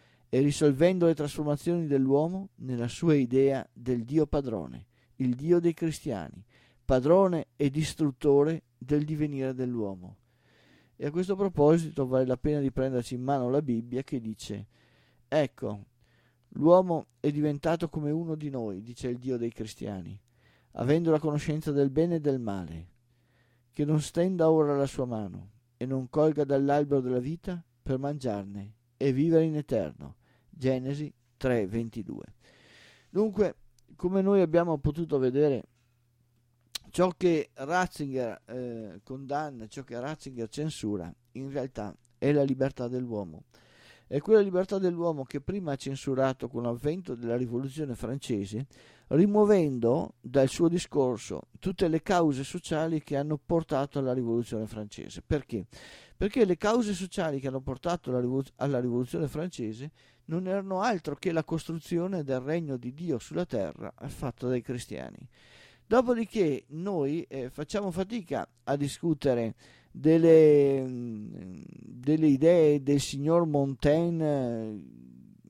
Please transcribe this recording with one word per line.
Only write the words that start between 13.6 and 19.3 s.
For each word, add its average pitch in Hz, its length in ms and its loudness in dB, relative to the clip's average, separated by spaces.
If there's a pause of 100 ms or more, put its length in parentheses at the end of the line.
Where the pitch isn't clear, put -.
Bibbia 123 440 -4
che 131 160 -6
dice: 107 480 -10 (580)
"Ecco, 120 600 -2 (640)
l'uomo 175 560 4 (120)
è 147 140 0
diventato 151 560 -2
come 147 240 -4
uno 160 240 -4
di 151 120 -8
noi", 113 320 -6
dice 120 280 -10
il 120 100 -4
Dio 127 180 -4